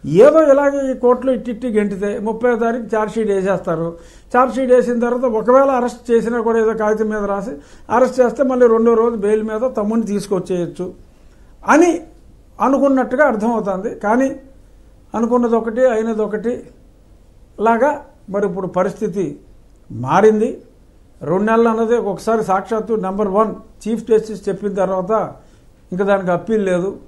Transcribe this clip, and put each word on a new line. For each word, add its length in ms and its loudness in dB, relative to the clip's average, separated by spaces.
ఏదో 460 6
ఇలాగే 380 2
ఈ 40 -2
కోర్టులో 380 2
ఇట్టిట్టి 360 -6
గెంటితే 500 -2
ముప్పై 380 -2
తారీఖు 400 -4
ఛార్జ్ 180 -2
షీట్ 160 -2
వేసేస్తారు. 680 -2
ఛార్జ్ 180 2
షీట్ 160 -2
వేసిన 300 4
తర్వాత 220 -2
ఒకవేళ 480 2
అరెస్ట్ 400 -4
చేసినా 300 2
కూడా 180 0
ఏదో 160 0
కాగితం 340 0
మీద 160 -4
రాసి 260 -4
అరెస్ట్ 300 2
చేస్తే 220 2
మళ్ళీ 240 4
రెండో 280 4
రోజు 220 2
బెయిల్ 260 0
మీద 340 -2
తమ్ముడిని 300 -2
తీసుకొచ్చేయచ్చు 880 -4
అని 320 4
అనుకున్నట్టుగా 680 2
అర్థమవుతుంది. 680 -2
కానీ 420 0
అనుకున్నది 400 0
ఒకటి, 320 0
అయినది 360 0
ఒకటి 400 -6
లాగా 400 0
మరి 160 -2
ఇప్పుడు 200 -6
పరిస్థితి 720 -4
మారింది. 680 2
రెండు 280 -2
నెలలు 180 2
అన్నది 280 0
ఒకసారి 480 -2
సాక్షాత్తు 500 -2
నెంబర్ 340 -4
వన్ 260 0
చీఫ్ 220 -4
జస్టిస్ 380 0
చెప్పిన 260 -6
తర్వాత 600 -2
ఇంకా 120 -2
దానికి 260 0
అప్పీల్ 340 -2
లేదు. 320 -2